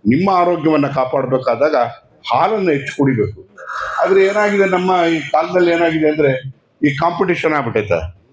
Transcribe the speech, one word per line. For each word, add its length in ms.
ನಿಮ್ಮ 220
ಆರೋಗ್ಯವನ್ನ 580
ಕಾಪಾಡ್ಬೇಕಾದಾಗ 880
ಹಾಲನ್ನ 400
ಹೆಚ್ಚು 260
ಕುಡಿಬೇಕು. 500
ಆದ್ರೆ 260
ಏನಾಗಿದೆ, 400
ನಮ್ಮ 260
ಈ 40
ಕಾಲದಲ್ಲಿ 520
ಏನಾಗಿದೆ 380
ಅಂದ್ರೆ, 340
ಈ 60
ಕಾಂಪಿಟಿಷನ್ 580
ಆಗ್ಬಿಟ್ಟೈತೆ. 680